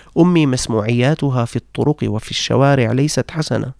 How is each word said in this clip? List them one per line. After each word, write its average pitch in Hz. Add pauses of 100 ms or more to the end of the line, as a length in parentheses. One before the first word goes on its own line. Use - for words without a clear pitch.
(180)
أمي 165
مسموعياتها 123
في -
الطرق 127
وفي 107
الشوارع 131
ليست 131
حسنة، 131